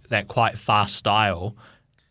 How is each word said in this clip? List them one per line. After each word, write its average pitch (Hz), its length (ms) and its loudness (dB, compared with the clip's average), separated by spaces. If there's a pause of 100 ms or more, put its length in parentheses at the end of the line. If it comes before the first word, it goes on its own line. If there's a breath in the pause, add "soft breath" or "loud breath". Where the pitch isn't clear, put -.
that 104 180 -2
quite 113 320 0
fast 104 380 0
style, 104 580 0 (560 soft breath)